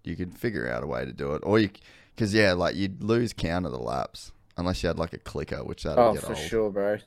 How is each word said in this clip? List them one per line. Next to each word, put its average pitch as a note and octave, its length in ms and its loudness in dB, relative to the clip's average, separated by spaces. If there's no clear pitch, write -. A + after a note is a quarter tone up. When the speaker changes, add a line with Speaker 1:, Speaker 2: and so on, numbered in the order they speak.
Speaker 1:
you D#2+ 140 -8
could F2 220 -8
figure G2 280 -4
out A#1+ 160 -2
a C#2+ 40 -6
way C2 180 -4
to B1+ 80 -8
do C#2 220 -4
it, - 100 -6
or G#2+ 140 6
you, G#2+ 100 4
'cause, G#2 160 0
yeah, G#2 220 6
like, F2 200 2
you'd F#2+ 280 -4
lose A2+ 320 2
count F2 320 -2
of B1+ 60 -4
the B1+ 60 -6
laps A#1+ 540 -4
unless F2+ 260 -2
you F#2 40 -2
had, E2 120 0
like, E2 140 -2
a - 60 -12
clicker, - 440 -6
which - 200 -8
that'll A#2 260 4
Speaker 2:
Oh, G#2+ 60 4
Speaker 1:
get - 80 -4
Speaker 2:
for - 60 -8
Speaker 1:
old. A2 100 -4
Speaker 2:
sure, A2 320 0
bro. G2+ 260 0